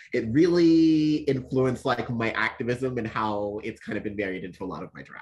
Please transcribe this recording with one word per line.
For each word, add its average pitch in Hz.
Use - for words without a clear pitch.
it 120
really 160
influenced, 131
like, 120
my 113
activism 123
and 113
how 104
it's 110
kind 110
of 95
been 104
married 95
into 95
a -
lot 82
of 82
my 69
drag. -